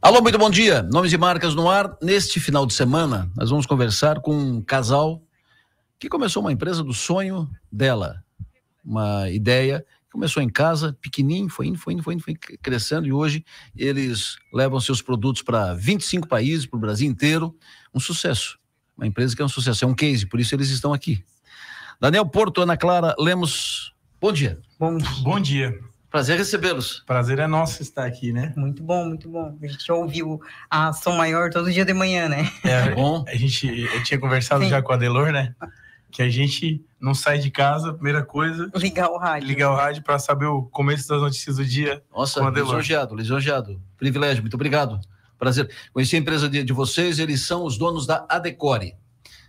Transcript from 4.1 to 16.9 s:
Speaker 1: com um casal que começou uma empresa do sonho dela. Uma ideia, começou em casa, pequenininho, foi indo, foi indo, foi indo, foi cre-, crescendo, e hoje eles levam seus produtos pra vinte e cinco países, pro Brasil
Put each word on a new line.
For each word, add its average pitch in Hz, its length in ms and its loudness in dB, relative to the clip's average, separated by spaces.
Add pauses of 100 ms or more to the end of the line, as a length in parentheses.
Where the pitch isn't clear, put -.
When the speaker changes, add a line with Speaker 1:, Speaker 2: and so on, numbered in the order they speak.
Speaker 1:
com 151 140 0
um 135 240 0
casal 139 640 0 (800)
que - 100 -10
começou 233 320 0
uma 180 100 0
empresa 165 320 -2
do 127 120 -6
sonho 185 520 -2 (240)
dela. 107 520 -2 (600)
Uma 104 460 -2
ideia, 123 560 0 (260)
começou - 300 -2
em 127 80 0
casa, 151 500 0
pequenininho, 165 480 -2
foi 143 200 -6
indo, 175 100 -4
foi 165 160 -6
indo, 170 80 -4
foi 165 140 -6
indo, 165 80 -6
foi 160 100 -8
cre-, - 240 -16
crescendo, 139 480 -2
e 135 80 0
hoje 151 320 0 (320)
eles 135 600 -2 (140)
levam 131 280 2
seus 123 200 0
produtos 123 440 -2
pra 101 320 0
vinte 147 260 0
e - 60 -8
cinco 170 200 -2
países, 135 380 0
pro 120 140 -6
Brasil 107 280 0